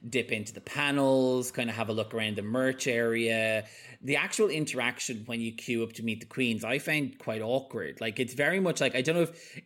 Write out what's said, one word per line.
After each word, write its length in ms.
dip 240
into 200
the 80
panels, 920
kind 180
of 60
have 120
a 40
look 200
around 220
the 80
merch 460
area. 760
The 140
actual 320
interaction 760
when 140
you 120
queue 320
up 80
to 100
meet 160
the 80
queens, 380
I 160
found 400
quite 200
awkward. 600
Like, 180
it's 160
very 240
much 220
like, 160
I 40
don't 140
know 80
if, 440